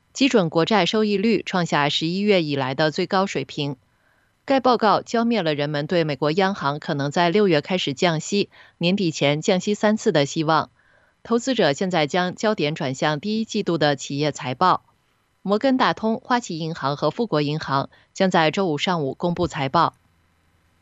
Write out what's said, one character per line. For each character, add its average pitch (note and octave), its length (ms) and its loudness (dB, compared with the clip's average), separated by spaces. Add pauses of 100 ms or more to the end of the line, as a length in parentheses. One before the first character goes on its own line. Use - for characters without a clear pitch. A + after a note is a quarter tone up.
(120)
基 C4+ 160 2
准 F#3 220 2
国 E3 160 2
债 G3 180 2
收 A3 200 0
益 G#3 120 0
率 G3+ 300 0
创 F3 180 -2
下 D3+ 240 2
十 D#3+ 180 -2
一 F3+ 120 -2
月 G3+ 240 2
以 D3 120 -4
来 C3+ 200 -2
的 D#3 160 2
最 F3+ 160 -4
高 F#3+ 180 0
水 D3 220 -6
平。 C#3+ 300 -6 (680)
该 C4+ 160 2
报 A#3+ 180 4
告 G3+ 240 4
浇 A#3 240 -2
灭 A3+ 160 0
了 D#3 120 0
人 C#3+ 140 0
们 D3+ 180 -2
对 E3+ 180 2
美 D3 120 -2
国 D3+ 160 0
央 F#3+ 220 2
行 C#3+ 240 -2
可 - 160 -4
能 C#3+ 160 -2
在 F3 180 2
六 G3+ 200 4
月 D3+ 120 4
开 F#3 160 -2
始 D3+ 160 -4
降 E3 260 0
息、 G3+ 300 -2 (300)
年 F3 180 0
底 F#3 140 0
前 D3 320 0
降 F#3 180 2
息 G#3 140 -2
三 G#3+ 240 0
次 A3 120 -2
的 D3+ 140 4
希 D#3+ 180 -4
望。 D3+ 280 0 (520)
投 A#3 160 -2
资 B3+ 160 -2
者 D#3 200 2
现 F#3 160 -4
在 D#3+ 160 2
将 F3+ 280 -2
焦 G#3+ 200 -2
点 D#3 200 -2
转 C3+ 200 -4
向 D3+ 260 -2
第 G#3+ 200 -4
一 A3+ 40 -4
季 G#3 180 -4
度 E3+ 140 -2
的 D3 180 2
企 C#3 220 -8
业 C#3+ 160 -2
财 B2+ 220 -8
报。 F3+ 300 2 (580)
摩 G3+ 160 0
根 C4+ 180 2
大 G3+ 160 2
通、 A3 320 -2
花 B3 160 0
旗 E3 180 -8
银 E3 160 -6
行 C#3+ 220 -2
和 D3+ 140 0
富 A#3 160 -4
国 D3+ 160 0
银 D3 180 -4
行 C#3 300 -2 (240)
将 F#3+ 160 0
在 E3 200 4
周 G3 160 -2
五 D3 120 0
上 F3 260 -2
午 C3 100 -4
公 F3 200 -2
布 F3 120 0
财 C#3 220 -4
报。 E3 260 2 (880)